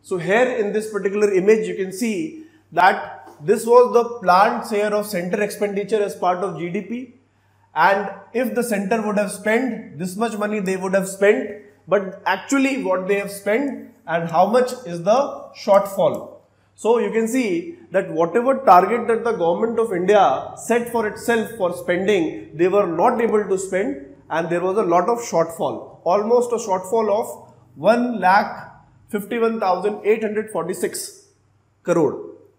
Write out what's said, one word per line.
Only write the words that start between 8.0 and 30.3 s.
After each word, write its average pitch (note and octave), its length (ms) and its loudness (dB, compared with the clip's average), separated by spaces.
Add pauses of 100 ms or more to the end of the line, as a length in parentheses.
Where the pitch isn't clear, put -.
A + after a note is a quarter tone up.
if A3+ 200 -2
the A#3 80 0
center G#3+ 440 -2
would G#3 100 -2
have G3+ 160 -2
spent A3 680 -4
this F3+ 180 -8
much G#3+ 200 -4
money, G#3 240 -4
they F#3+ 160 -2
would F#3 160 -4
have F#3+ 160 0
spent. G#3+ 540 0 (240)
But F#3+ 400 -2
actually C4 560 0
what F#3 260 -2
they G3+ 100 2
have G3 120 -6
spent A#3+ 640 -4 (120)
and E3 240 -2
how E3+ 160 4
much B3 260 2 (140)
is E3+ 180 -8
the B3+ 520 0
shortfall. - 800 0 (360)
So A#3 240 2
you G#3 120 0
can A3+ 180 0
see A3 500 -4 (120)
that F3 200 0
whatever E3+ 540 0
target G3 440 6
that A3 160 0
the A#3 80 0
government G3+ 460 0
of A3+ 140 -2
India F3+ 640 2
set A#3 360 -2
for A3+ 140 -2
itself G#3+ 520 -2
for F3 160 -2
spending, F3+ 800 -2
they E3 140 2
were G3+ 180 4
not G3 340 2
able G#3+ 240 0
to F#3+ 140 -2
spend, G#3 560 -6 (140)
and E3 220 -2
there F3 100 0
was F#3 180 -2
a A3 40 0
lot F3+ 260 2
of A#3 100 0
shortfall, E3 840 -4
almost A3 480 2
a A#3 40 -2
shortfall G#3 540 -2
of - 420 -4 (220)
one A3+ 460 2
lakh G3 520 2 (380)
fifty-one A3+ 500 -2
thousand F#3+ 440 0
eight G#3+ 180 2
hundred G#3+ 280 -4